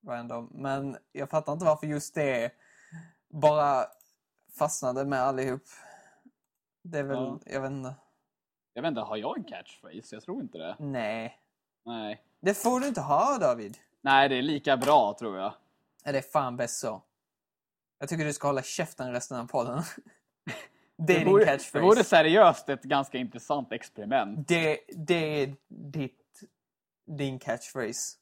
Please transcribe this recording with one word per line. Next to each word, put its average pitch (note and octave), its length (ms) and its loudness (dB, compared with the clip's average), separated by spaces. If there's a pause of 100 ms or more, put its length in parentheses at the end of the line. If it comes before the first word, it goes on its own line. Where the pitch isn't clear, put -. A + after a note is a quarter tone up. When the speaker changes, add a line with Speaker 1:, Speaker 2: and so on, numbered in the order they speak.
Speaker 1:
random. A#2+ 460 -10
Men C3+ 440 -4 (160)
jag C#3+ 180 -8
fattar D3+ 220 -2
inte E3 120 -6
varför D#3 220 2
just D3 280 -6
det B2+ 360 0 (800)
bara D3 560 4 (760)
fastnade C3+ 460 -2
med C#3 180 0
allihop. C3 400 -2 (1200)
Det E3 160 -6
är C#3+ 60 -2
väl, C#3 120 -4
Speaker 2:
Ja. C3+ 300 -4
Speaker 1:
jag C3+ 140 -6
vet C3+ 100 -6
inte. C3+ 240 -10 (800)
Speaker 2:
Jag A#2+ 100 -10
vet - 60 -2
inte, A2+ 120 -4
har G#2+ 160 -6
jag C3 220 -6
en G#3+ 60 -10
catchphrase? F#2+ 720 -18
Jag A2 80 -16
tror A3 180 -10
inte A2+ 180 -12
det. E2 200 -10
Speaker 1:
Nej. A#2 600 -6 (460)
Speaker 2:
Nej. A2 380 -10 (180)
Speaker 1:
Det G3 140 0
får B3 260 0
du C#4+ 80 -2
inte A3 120 -4
ha, E3+ 380 2
David. A#2 400 -2 (220)
Speaker 2:
Nej, C#3 280 6
det C3+ 100 0
är B2+ 40 -2
lika C#3+ 340 2
bra, A#2+ 420 4
tror G2+ 200 -8
jag. G2 140 -4 (520)
Speaker 1:
Ja, D3 80 -6
det C#3 60 0
är B2+ 40 -4
fan B2+ 340 -2
bäst A#2+ 240 -4
så. A2 220 -8 (960)
Jag C#3 100 -10
tycker E3 160 -2
du D3+ 80 -2
ska C#3+ 160 -4
hålla C#3 140 0
käften C3 500 -6
resten B2 280 -6
av A#2+ 60 -10
podden. B2+ 360 -2 (540)
<laughs> - 600 -18
Det E3 160 2
är - 60 6
Speaker 2:
Det - 60 2
Speaker 1:
din F#3+ 80 6
Speaker 2:
vore, G#3 120 8
Speaker 1:
catchphrase. - 340 0
Speaker 2:
det E3+ 60 2
vore G#3+ 200 8
seriöst E3 640 6
ett C3+ 140 -4
ganska C#3 360 -2
intressant B2 540 -4
experiment. A2 760 -4
Speaker 1:
Det, D#3+ 300 2 (180)
det D#3 460 0
är C#3+ 120 -4 (140)
ditt, - 720 -12 (680)
din C#3 320 -6
catchphrase. - 840 -6